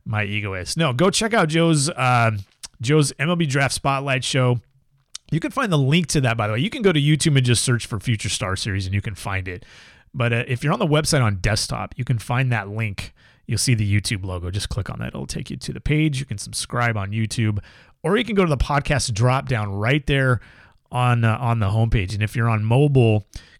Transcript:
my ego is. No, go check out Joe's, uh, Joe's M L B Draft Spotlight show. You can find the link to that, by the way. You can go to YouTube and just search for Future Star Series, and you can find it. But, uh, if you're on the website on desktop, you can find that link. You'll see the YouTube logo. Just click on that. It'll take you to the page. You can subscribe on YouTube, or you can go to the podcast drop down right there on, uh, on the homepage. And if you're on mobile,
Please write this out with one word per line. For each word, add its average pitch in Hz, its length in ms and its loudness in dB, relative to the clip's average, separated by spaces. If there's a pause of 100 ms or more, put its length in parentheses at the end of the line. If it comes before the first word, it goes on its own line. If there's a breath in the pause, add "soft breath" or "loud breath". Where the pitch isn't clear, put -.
my 107 180 -2
ego 101 300 -6
is. 90 240 -8
No, 147 160 2
go 175 160 4
check 214 240 0
out 220 140 4
Joe's, 160 420 2
uh, 123 400 2 (500)
Joe's 143 380 2
M 143 100 -2
L 175 80 0
B 170 80 2
Draft 139 300 0
Spotlight 139 500 -2
show. 123 360 2 (680)
You 160 100 0
can 294 100 -4
find 254 200 -2
the 160 60 2
link 147 320 4
to 147 140 0
that, 117 160 0
by 107 80 0
the 107 80 -2
way. 117 60 0
You 202 100 -2
can 302 100 -6
go 196 120 4
to 151 80 2
YouTube 147 360 4
and 131 80 4
just 123 180 2
search 120 220 0
for 107 160 -8
Future 107 300 -4
Star 95 260 -4
Series, 98 300 -4
and 92 80 -4
you 101 80 0
can 107 120 -8
find 95 320 -6
it. 90 200 -12 (480 loud breath)
But, 117 180 0
uh, 117 160 0
if 123 160 -4
you're 151 80 2
on - 60 0
the 175 80 0
website 147 360 2
on 104 140 2
desktop, 104 600 -2
you 123 80 -6
can 120 120 0
find 127 320 -2
that 104 200 -4
link. 107 420 -6 (340 soft breath)
You'll 117 100 -2
see 123 180 2
the 107 160 0
YouTube 101 360 -2
logo. 90 240 -8
Just 98 180 -4
click - 220 -6
on - 80 -8
that. - 100 -8
It'll 67 180 -10
take - 220 -10
you - 80 -10
to - 160 -10
the - 80 -12
page. 151 400 0
You 123 60 -8
can 101 100 -8
subscribe 117 600 -4
on 98 140 -6
YouTube, 107 480 0 (420 loud breath)
or 190 160 2
you 247 60 -2
can 220 100 -6
go 190 100 4
to 165 60 2
the 135 80 0
podcast 139 560 0
drop 127 340 2
down 107 240 -2
right 120 340 0
there 131 360 2 (500 loud breath)
on, 123 320 2
uh, 113 160 2
on 117 180 0
the 101 100 2
homepage. 110 440 2
And 104 100 -2
if 107 140 -2
you're 117 140 2
on 107 120 0
mobile, 117 640 4 (340 loud breath)